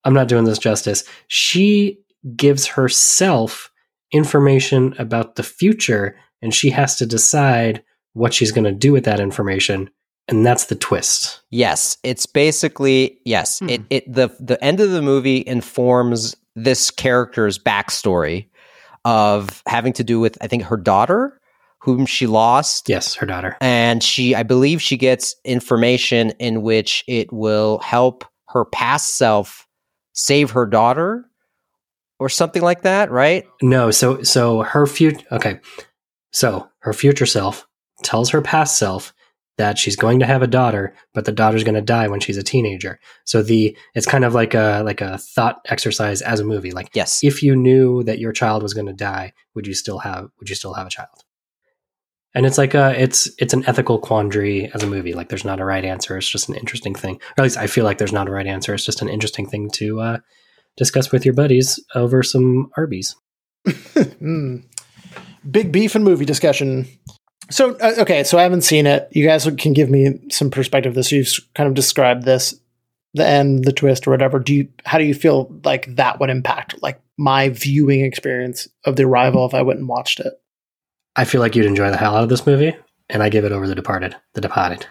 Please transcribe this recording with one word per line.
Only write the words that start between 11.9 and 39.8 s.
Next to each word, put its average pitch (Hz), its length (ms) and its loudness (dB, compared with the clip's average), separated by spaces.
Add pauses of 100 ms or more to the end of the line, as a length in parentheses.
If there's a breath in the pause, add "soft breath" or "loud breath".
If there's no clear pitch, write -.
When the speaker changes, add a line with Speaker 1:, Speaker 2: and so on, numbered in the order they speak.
Speaker 2:
it's 127 220 -4
basically, 143 1000 0
yes, 104 340 -2
Speaker 3:
Hmm. 190 100 -6
Speaker 2:
it, 123 200 -4
it, 131 240 -4
the, 123 160 2 (100)
the 127 240 -4
end 151 160 0
of 202 120 4
the 175 100 0
movie 135 440 2
informs 123 920 0 (200)
this 120 360 0
character's 120 680 0
backstory 95 880 -2 (560 soft breath)
of 104 600 0
having 120 280 -2
to 127 100 -6
do 117 160 0
with, 113 220 0
I 110 60 -10
think, 117 160 -4
her 101 140 -4
daughter, 123 640 0 (400)
whom 131 260 0
she - 220 -2
lost. 113 600 2
Speaker 1:
Yes, 98 280 -2
her - 100 -8
daughter. 90 340 -8
Speaker 2:
And 120 440 0
she, 123 320 0
I 113 80 -2
believe 131 380 2
she - 160 -2
gets 127 460 0
information 120 960 0
in 113 220 -4
which 110 460 -2
it 120 260 -4
will 107 460 0
help 123 440 0 (260)
her 120 160 0
past - 520 -4
self 107 500 0 (460)
save 143 380 2
her 123 160 0
daughter 139 580 0 (920)
or 131 100 -2
something 165 320 -2
like 175 220 0
that, 196 260 2
right? 143 380 2 (140)
Speaker 1:
No, 127 280 4
so, 131 320 2
so 117 400 2
her 147 240 2
fut-, 151 460 0
okay. 107 280 -4 (720 loud breath)
So 104 380 -2 (100)
her 110 140 -4
future 139 320 2
self 98 420 -4 (360)
tells 117 260 -2
her 156 120 2
past 156 360 0
self 95 360 -4 (440)
that 104 200 -2
she's 101 180 -2